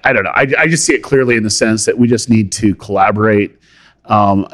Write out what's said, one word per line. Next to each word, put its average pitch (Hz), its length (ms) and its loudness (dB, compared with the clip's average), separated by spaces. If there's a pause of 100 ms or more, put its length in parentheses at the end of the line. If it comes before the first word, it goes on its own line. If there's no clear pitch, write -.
I 135 80 2
don't 104 120 0
know. - 100 -6
I, 139 120 2 (120)
I 160 80 2
just 165 180 -2
see 156 100 -4
it 123 80 -2
clearly 127 340 0
in 110 60 0
the 107 80 -2
sense 110 360 -2
that 110 120 -2
we 120 100 4
just 117 220 -2
need 107 220 2
to 104 240 0
collaborate, 104 800 0 (500)
um, 101 480 2